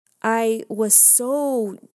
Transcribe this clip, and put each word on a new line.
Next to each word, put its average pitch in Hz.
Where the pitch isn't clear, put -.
I 226
was 208
so 254